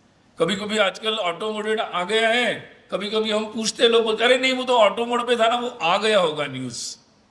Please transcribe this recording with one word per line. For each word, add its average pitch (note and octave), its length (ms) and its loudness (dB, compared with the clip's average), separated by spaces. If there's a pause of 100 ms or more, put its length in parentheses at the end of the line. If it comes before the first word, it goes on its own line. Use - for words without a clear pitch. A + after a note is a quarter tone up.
(400)
कभी-कभी G#3 380 -2
आजकल G#3+ 380 0
auto G#3 380 -4
मोड G#3+ 260 -4
आ F3 240 -4
गया A3 260 2
है, A3 480 -2 (140)
कभी-कभी G#3 400 -2
हम A3 220 -2
पूछते A3 300 -2
हैं, A#3 60 6
लोग A3+ 140 4
बोलते A3 200 0
हैं, B3 80 6
"अरे C4 100 2
नहीं, C4 120 2
वो B3+ 100 -2
तो B3 140 2
auto G#3+ 280 4
mode A#3+ 220 -2
पे A#3+ 80 2
था A3+ 120 4
ना, A#3+ 80 2
वो A#3+ 120 -4
आ F#3 300 0
गया G#3+ 220 2
होगा D3 260 0
news।" C3 520 -10 (340)